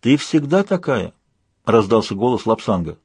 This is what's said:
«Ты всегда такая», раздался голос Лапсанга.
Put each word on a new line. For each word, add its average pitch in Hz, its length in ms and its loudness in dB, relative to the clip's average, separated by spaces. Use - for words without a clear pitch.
«Ты 131 160 2
всегда 156 480 0
такая», 147 480 -4
раздался 107 480 2
голос 110 320 -2
Лапсанга. 92 580 -2